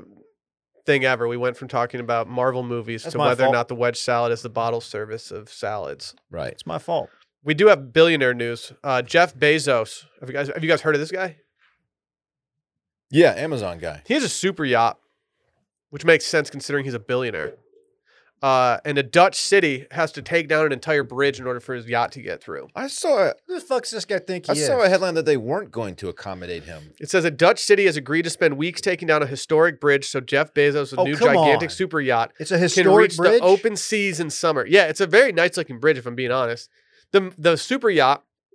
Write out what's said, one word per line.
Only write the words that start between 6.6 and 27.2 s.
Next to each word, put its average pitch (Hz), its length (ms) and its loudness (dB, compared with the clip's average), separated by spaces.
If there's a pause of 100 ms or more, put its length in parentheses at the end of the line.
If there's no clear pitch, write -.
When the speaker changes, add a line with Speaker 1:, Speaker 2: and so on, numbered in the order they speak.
Speaker 2:
my 165 120 -8
fault. 165 300 -6 (360)
Speaker 1:
We 151 100 0
do 202 140 6
have 135 240 2
billionaire 160 420 4
news. 120 380 -8 (100)
Uh, 131 180 0
Jeff 170 340 0
Bezos. 135 680 0 (160)
Have 131 80 -18
you 131 60 -12
guys, 139 140 -6
have 170 140 -8
you 160 60 -4
guys 165 140 4
heard 151 120 0
of 143 60 0
this 160 120 -8
guy? 185 240 -8 (1700)
Speaker 3:
Yeah, 143 260 4
Amazon 110 420 -6
guy. 78 280 -10
Speaker 1:
He 240 80 0
has 285 100 0
a 175 40 -2
super 180 360 -4
yacht, 117 340 2 (920)
which 143 140 -14
makes 165 220 4
sense 151 240 -2
considering 139 340 -6
he's 131 100 -8
a 117 40 -6
billionaire. 110 560 -6 (920)
Uh, 127 400 2
and 143 140 -4
a 139 40 0
Dutch 170 340 4
city 165 540 0
has 156 220 -4
to - 80 -14
take 165 280 -4
down 156 180 2
an 143 60 0
entire 143 300 -2
bridge 131 380 -4
in 127 60 -10
order 123 140 -6
for 131 140 -10
his 120 120 -12
yacht 120 260 -2
to 131 80 -18
get 92 220 -10
through. 69 320 -14
Speaker 3:
I 269 140 -10
saw 254 400 0
a, - 60 -2 (120)
Speaker 2:
Who 359 80 -10
the 330 80 -8
fuck's 247 280 -4
this 208 140 -10
guy 196 140 -4
think 175 320 -8
Speaker 3:
I - 20 0
Speaker 2:
he - 80 -2
Speaker 3:
saw 254 200 0
Speaker 2:
is? 208 60 4
Speaker 3:
a 180 40 4
headline 180 240 0
that 160 100 0
they 147 140 2
weren't 147 320 -6
going 107 260 -8
to 95 140 -10
accommodate 87 540 -12
him. 78 360 -18
Speaker 1:
It - 80 -14
says, 175 160 2